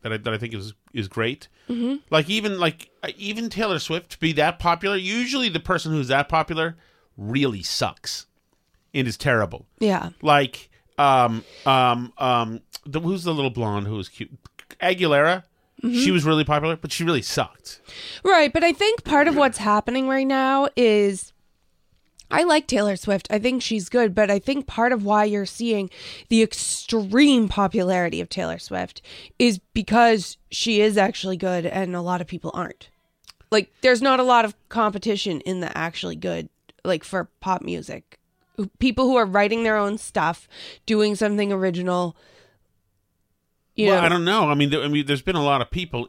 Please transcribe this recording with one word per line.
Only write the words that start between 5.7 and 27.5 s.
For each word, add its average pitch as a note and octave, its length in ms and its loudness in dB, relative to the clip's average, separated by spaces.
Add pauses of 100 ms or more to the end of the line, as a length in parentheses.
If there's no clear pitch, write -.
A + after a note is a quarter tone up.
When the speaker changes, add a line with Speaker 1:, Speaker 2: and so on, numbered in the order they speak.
Speaker 1:
who's C#3+ 160 0
that C#3 200 2
popular D#3+ 480 -2 (400)
really A2 460 -2
sucks - 640 -6 (680)
and C3 140 0
is G#2+ 80 -6
terrible. A2 500 -2 (140)
Speaker 2:
Yeah. F#3 300 0 (120)
Speaker 1:
Like, C#3+ 480 2 (280)
um, B2+ 460 4 (220)
um, B2 500 2
um, A#2 440 -2 (260)
the, D3+ 140 -6
who's E3+ 240 -4
the E3+ 100 -2
little C#3 160 -2
blonde G#2 380 -4
who G#2+ 80 -6
was F#2+ 120 -10
cute? - 220 -16 (500)
Aguilera. F3 600 2 (400)
Speaker 2:
Mm-hmm. A#3+ 160 -2
Speaker 1:
She C4 140 4
was E3 120 2
really D#3 200 2
popular, D3+ 320 0
but - 160 -12
she - 100 -6
really D#3+ 200 0
sucked. - 580 -6 (420)
Speaker 2:
Right, E4 300 4
but D#4+ 100 2
I E4+ 100 4
think A4 300 0
part D4 240 4
of E4 80 2
what's C#4 240 2
happening G#3+ 500 0
right C4+ 180 0
now C4+ 500 2
is, G#3 560 2 (960)
I D#4+ 140 2
like D#4 240 2
Taylor G3+ 260 0
Swift. G3 380 -4
I G#3 80 0
think B3 220 -2
she's G#3 260 -4
good, A#3 260 2
but G#3 160 4
I G3+ 80 2
think C4+ 300 -4
part A#3+ 240 0
of G#3+ 120 -2
why G#3 200 4
you're G#3 200 -2
seeing G#3 460 -4 (380)
the A3+ 120 4
extreme A3+ 1080 2
popularity F3+ 720 0